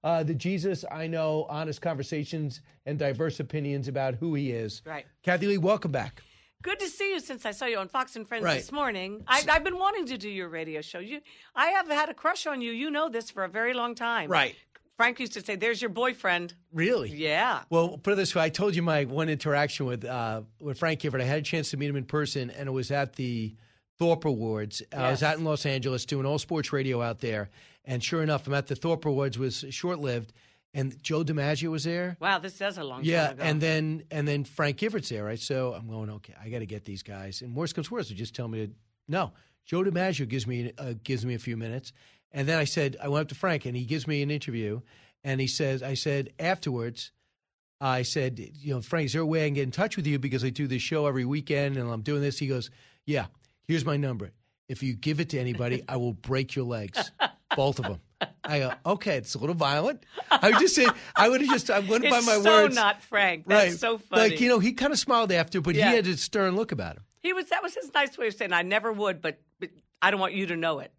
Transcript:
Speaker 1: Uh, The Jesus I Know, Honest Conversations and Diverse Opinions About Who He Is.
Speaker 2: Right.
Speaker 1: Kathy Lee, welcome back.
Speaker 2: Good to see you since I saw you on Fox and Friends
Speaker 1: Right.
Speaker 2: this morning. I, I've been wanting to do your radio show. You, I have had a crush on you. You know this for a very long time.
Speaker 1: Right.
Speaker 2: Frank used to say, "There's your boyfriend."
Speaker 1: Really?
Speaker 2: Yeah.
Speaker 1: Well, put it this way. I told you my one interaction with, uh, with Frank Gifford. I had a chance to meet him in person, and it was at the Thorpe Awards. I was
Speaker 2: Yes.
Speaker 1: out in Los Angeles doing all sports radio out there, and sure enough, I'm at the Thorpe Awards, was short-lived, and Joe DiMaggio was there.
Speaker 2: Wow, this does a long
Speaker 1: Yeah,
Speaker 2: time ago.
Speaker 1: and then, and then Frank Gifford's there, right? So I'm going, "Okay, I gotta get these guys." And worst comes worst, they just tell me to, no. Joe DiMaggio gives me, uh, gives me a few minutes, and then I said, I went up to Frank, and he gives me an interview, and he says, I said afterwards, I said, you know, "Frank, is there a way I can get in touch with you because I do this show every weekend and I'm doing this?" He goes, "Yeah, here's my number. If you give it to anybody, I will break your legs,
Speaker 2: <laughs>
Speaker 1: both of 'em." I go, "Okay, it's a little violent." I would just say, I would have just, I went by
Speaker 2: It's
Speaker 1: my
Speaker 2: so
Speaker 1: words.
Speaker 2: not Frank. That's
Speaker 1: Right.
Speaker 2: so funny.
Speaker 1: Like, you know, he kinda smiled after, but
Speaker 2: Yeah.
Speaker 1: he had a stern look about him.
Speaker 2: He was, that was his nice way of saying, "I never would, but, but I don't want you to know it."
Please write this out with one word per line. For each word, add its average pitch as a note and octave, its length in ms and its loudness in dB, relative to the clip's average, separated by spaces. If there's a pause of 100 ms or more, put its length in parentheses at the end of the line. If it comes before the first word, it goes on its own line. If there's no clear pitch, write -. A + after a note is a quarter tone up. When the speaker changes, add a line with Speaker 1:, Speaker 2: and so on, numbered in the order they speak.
Speaker 1:
Uh, E3 200 2
The D#3 120 0
Jesus F3+ 540 -2
I D#3+ 180 -6
Know, D#3 420 0
Honest D3+ 320 -6
Conversations D3+ 800 -4 (240)
and D3 120 -4
Diverse C#3+ 420 -2
Opinions C#3+ 500 -4
About C3+ 260 -2
Who D#3+ 200 -2
He C#3 160 -2
Is. A2+ 340 -6
Speaker 2:
Right. D3+ 200 -12 (180)
Speaker 1:
Kathy F3+ 240 2
Lee, G3+ 100 4
welcome F#3 340 2
back. - 300 -4 (400)
Speaker 2:
Good G4+ 180 -4
to G4 80 -4
see G4 260 -2
you F4 60 -2
since B3+ 260 -10
I G#3+ 60 -2
saw G3+ 140 -6
you A#3 120 0
on F#3+ 120 -4
Fox C4 260 -4
and A3 120 -10
Friends A3+ 180 -4
Speaker 1:
Right. D#3 120 2
Speaker 2:
this - 140 -8
morning. G#3+ 560 -4
I, C#4 220 6
I've D4+ 140 6
been F4+ 140 -2
wanting F#4+ 300 0
to B3 100 -8
do G#3 120 -8
your F#3+ 200 -8
radio D#3+ 320 -8
show. F3 180 -12
You, A#3 200 -10 (360)
I C#4 140 2
have F#4 200 0
had D4+ 200 0
a C#4+ 40 -10
crush - 340 -2
on C#4 140 -4
you. A#3 100 -4
You B3+ 180 -4
know D4 200 -2
this A3+ 220 -6
for G3 120 -6
a F#3 60 -4
very A3+ 240 -2
long A#3+ 220 -4
time. A#3 340 -2
Speaker 1:
Right. C#3 260 2 (420)
Speaker 2:
Frank A#3+ 220 2
used B3 140 -6
to G#3 100 -10
say, G#3 120 -6
"There's G#3+ 260 0
your A#3+ 80 -2
boyfriend." F#3+ 640 0 (180)
Speaker 1:
Really? E3 400 2
Speaker 2:
Yeah. D#3 580 0
Speaker 1:
Well, E3 280 2
put G3+ 160 2
it - 20 4
this G3 180 0
way. E3+ 100 4
I D#3+ 60 4
told F3+ 260 0
you F3 80 0
my D3+ 220 2
one D3+ 240 -2
interaction D3 580 0
with, A#2 180 -4
uh, A#2 360 -4 (180)
with D3 200 -6
Frank D#3+ 220 0
Gifford. C3 200 -2
I B2 40 0
had C#3+ 140 2
a D3+ 40 -6
chance D#3 280 -2
to C#3+ 60 -6
meet C#3+ 120 -2
him C#3+ 60 -2
in C3+ 100 -4
person, C#3 440 -2
and C#3 180 -10
it C3+ 40 -6
was C3 200 -2
at C#3 240 0
the A#2 400 -4 (440)
Thorpe E3 260 2
Awards. A2 560 -2 (140)
I C3 160 2
was C3+ 100 0
Speaker 2:
Yes. - 100 2
Speaker 1:
out D#3 60 0
in E3 60 -4
Los D3+ 240 0
Angeles C3 380 -2
doing C3+ 200 -2
all C#3+ 140 0
sports D#3 340 -4
radio C3+ 280 0
out A#2 180 -2
there, G#2+ 320 -4 (340)
and B2 180 -4
sure E3 200 0
enough, D3+ 240 0
I'm C#3 80 0
at C#3 120 0
the C3+ 80 -4
Thorpe E3 300 -2
Awards, C#3 320 0
was C3 320 -4
short-lived, C3+ 640 -4 (400)
and C3+ 300 -4
Joe D#3+ 200 0
DiMaggio D3+ 460 0
was D#3 140 -4
there. F3 360 -4
Speaker 2:
Wow, F#3 200 2
this F#3 180 -10
does G3 220 -4
a D#3+ 40 -6
long C3 200 -8
Speaker 1:
Yeah, D#3+ 240 2
Speaker 2:
time C3+ 80 -4
ago. C3 80 -8
Speaker 1:
and D#3 180 0
then, D#3 480 0
and D3+ 180 -2
then C#3+ 180 0
Frank D3 320 -2
Gifford's G#3 320 -4
there, G#2+ 160 -6
right? A2+ 140 -6
So C3 340 -2
I'm A2+ 160 -12
going, A2 200 -6
"Okay, G#2 240 -16 (100)
I A2 60 -12
gotta A#2 160 -6
get G2+ 200 -12
these G2 180 -12
guys." G2 400 -12
And A#2+ 120 -10
worst D#3+ 200 -4
comes D#3+ 160 -6
worst, G#3 180 -6
they G#2+ 60 -10
just A2+ 180 -8
tell A#2+ 140 -8
me A2 180 -4
to, G#2 80 -10 (340)
no. F3 240 -2 (340)
Joe F3 180 0
DiMaggio F3 440 0
gives A#2 200 -4
me, A#2+ 320 -4
uh, C3 140 -8 (100)
gives B2 220 -2
me B2 100 -2
a A2 40 -6
few A#2 180 -6
minutes, A#2 340 -8 (400)
and C#3 160 -2
then D#3+ 120 2
I D3 60 2
said, C#3 360 0
I C#3+ 60 -6
went D3 160 0
up D3 60 -6
to C#3 60 -12
Frank, E3+ 300 -2
and B2 100 -4
he B2 100 -4
gives C#3 200 -4
me D3 160 0
an C#3+ 80 0
interview, A#2 520 -4 (420)
and C3+ 180 -2
he C3 60 0
says, C3+ 340 -2
I C3+ 140 -4
said C#3 440 -2
afterwards, C3 720 -4 (680)
I B2+ 240 2
said, C3 360 -2
you C#3+ 360 -8
know, A#2+ 60 -4
"Frank, D#3+ 260 0
is A2+ 60 -2
there D#3 80 0
a E3 40 2
way D#3 180 2
I D3+ 40 2
can D3 80 0
get C#3+ 80 0
in B2+ 80 -2
touch G#3 260 0
with D3+ 100 -2
you C#3+ 120 2
because C3 240 -2
I C3 60 0
do C#3 180 -2
this B2 140 -2
show D3+ 240 0
every C3 200 0
weekend C#3+ 520 0
and A#2+ 120 -2
I'm A2+ 120 -4
doing C#3+ 200 0
this?" C#3+ 180 0
He C#3+ 80 -2
goes, B2+ 220 -4 (360)
"Yeah, C#3+ 200 0 (420)
here's D#3 180 2
my D3 120 0
number. B2 340 -4 (360)
If C3+ 160 -8
you B2+ 100 -2
give D3+ 260 -2
it E3 100 -2
to C#3+ 100 -2
anybody, B2 480 -2
I C3+ 100 -4
will A#2+ 160 0
break C3 420 -2
your C3 100 -2
legs, A2+ 540 -4
Speaker 2:
<laughs> - 360 -2
Speaker 1:
both C#3 240 2
of B2+ 60 -2
'em." G2 140 -4 (440)
I D3 160 -2
go, B2+ 140 0 (120)
"Okay, F#3+ 320 0
it's - 180 -6
a - 20 -6
little D3 180 -2
violent." D#3 500 0 (260)
I G#3+ 180 8
would A3+ 100 8
just F4+ 160 6
say, B3+ 120 8 (280)
I G#3+ 140 8
would C4 120 6
have C#4+ 100 2
just, - 180 2
I G3+ 100 6
went G#3+ 240 2
by A#3+ 140 6
Speaker 2:
It's A#3+ 80 4
Speaker 1:
my A3 140 6
Speaker 2:
so G#3 240 10
Speaker 1:
words. C4 120 6
Speaker 2:
not G#3 280 4
Frank. F#3 440 2
That's G3 240 8
Speaker 1:
Right. E3+ 80 -4
Speaker 2:
so A3+ 200 2
funny. G#3+ 300 6
Speaker 1:
Like, D#3+ 120 0
you B3 80 6
know, B3 100 8
he A3+ 140 4
kinda C#4 240 2
smiled A#3 340 4
after, E3+ 300 2
but E3 140 2
Speaker 2:
Yeah. F3 160 6
Speaker 1:
he A#3+ 60 6
had F#3+ 100 4
a F3 100 0
stern F#3+ 380 2
look A3+ 160 0
about F#2 260 -6
him. - 60 -20 (180)
Speaker 2:
He F4+ 120 -2
was, F#4 160 -4
that F4+ 120 0
was - 140 -6
his E4 180 -10
nice C#4 240 2
way A#3 100 -2
of G3+ 60 -2
saying, G3+ 200 -2
"I F3 100 4
never G#3 280 2
would, G3+ 300 0
but, D#3 180 -4 (200)
but F3 100 -8 (320)
I F#3 80 6
don't G3+ 100 0
want F#3 140 0
you G3 140 -2
to E3+ 80 -2
know E3 240 0
it." - 200 -14